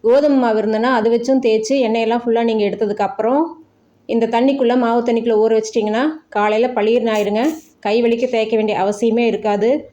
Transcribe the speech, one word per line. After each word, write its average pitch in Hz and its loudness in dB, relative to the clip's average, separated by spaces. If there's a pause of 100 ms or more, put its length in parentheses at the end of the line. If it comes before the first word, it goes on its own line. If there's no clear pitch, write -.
கோதுமை 277 4
மாவு 220 0
இருந்ததுன்னா 220 0
அதை 214 0
வச்சும் 247 0
தேய்ச்சி 220 0 (120)
எண்ணெயெல்லாம் 226 0
ஃபுல்லா 233 0
நீங்க 220 0
எடுத்ததுக்கு 202 -2
அப்புறம் 233 0 (720)
இந்த 226 2 (100)
தண்ணிக்குள்ள, 254 2 (100)
மாவு 233 2
தண்ணிக்குள்ள 233 0
ஊற 226 2
வச்சிட்டிங்கன்னா 220 -2 (320)
காலையில 214 0 (100)
பளீர்னு 226 2
ஆயிருங்க. 208 0 (440)
கை 208 0
வலிக்க 233 0 (100)
தேய்க்க 220 0
வேண்டிய 214 -2
அவசியமே 226 0
இருக்காது. 208 -2 (240)